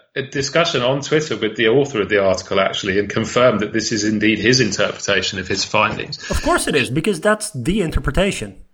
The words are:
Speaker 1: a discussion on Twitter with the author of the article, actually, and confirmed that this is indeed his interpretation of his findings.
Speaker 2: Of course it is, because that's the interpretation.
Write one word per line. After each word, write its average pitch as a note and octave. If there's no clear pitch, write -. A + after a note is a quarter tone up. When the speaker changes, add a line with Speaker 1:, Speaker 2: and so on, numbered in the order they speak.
Speaker 1:
a C#3
discussion C#3+
on C3+
Twitter D3+
with G#2+
the A2+
author B2+
of F#2+
the G2+
article, F#2+
actually, F#2+
and G#2
confirmed A#2
that G#2
this A2
is G#2+
indeed G#2+
his A2+
interpretation G2
of F#2
his G2
findings. -
Speaker 2:
Of -
course E4
it -
is, A#2+
because D#3+
that's G#3+
the D3+
interpretation. D3+